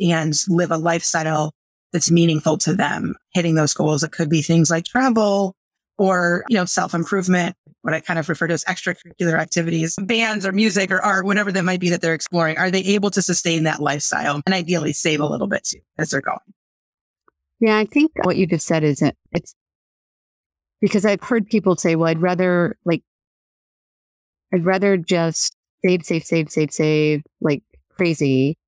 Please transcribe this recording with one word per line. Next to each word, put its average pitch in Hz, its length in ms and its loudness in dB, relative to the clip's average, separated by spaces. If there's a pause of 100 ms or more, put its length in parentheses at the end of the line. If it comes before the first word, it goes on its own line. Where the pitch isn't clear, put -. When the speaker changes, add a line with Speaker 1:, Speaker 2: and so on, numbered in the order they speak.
Speaker 1:
and 160 340 0 (140)
live 170 240 0
a 165 40 0
lifestyle 156 760 -2 (380)
that's 165 180 0
meaningful 160 480 4
to 156 160 0
them? 147 400 -4 (180)
Hitting 170 220 0
those 156 200 2
goals, 151 280 0
it 156 80 -4
could 160 180 -4
be 156 140 2
things 165 300 4
like 165 140 -2
travel 208 680 0 (440)
or, 180 500 2
you 240 80 2
know, 185 80 2
self-improvement, 180 920 0 (280)
what 160 120 -2
I 156 60 -4
kind 165 180 -4
of 156 100 -4
refer 165 180 -2
to 170 80 0
as 151 100 -4
extracurricular 175 760 -4
activities, 165 600 -2
bands 214 460 -2
or 190 60 -2
music 196 380 2
or 185 100 0
art, 185 260 0
whatever 202 260 0
that 180 120 0
might 180 160 -2
be 180 100 0
that 175 100 0
they're 165 140 0
exploring. 160 420 -2
Are 180 140 0
they 190 100 0
able 196 300 0
to 190 120 0
sustain 170 420 0
that 156 160 -2
lifestyle 147 680 -2
and 190 80 0
ideally 170 380 -2
save 156 280 -2
a 151 60 0
little 143 200 -4
bit 135 180 -4
too - 160 -8 (180)
as 160 120 -4
they're 135 100 -2
going? - 180 -6 (1200)
Speaker 2:
Yeah, 220 160 4
I 214 80 2
think 294 280 2 (100)
what 185 140 0
you 185 100 2
just 165 200 -2
said 160 180 0
isn't, 147 320 0 (160)
it's - 220 -6 (1300)
because 208 240 2
I've 202 180 2
heard 226 240 0
people 185 300 2
say, 165 180 0
"Well, 165 140 2
I'd 165 140 0
rather, 180 640 0
like, 170 180 0 (1500)
I'd 175 120 0
rather 190 320 2
just 170 580 -2 (300)
save, 180 200 2
save, 160 200 -2
save, 160 260 -2
save, 156 220 -2
save 151 500 2 (180)
like 147 220 -2 (280)
crazy 147 760 0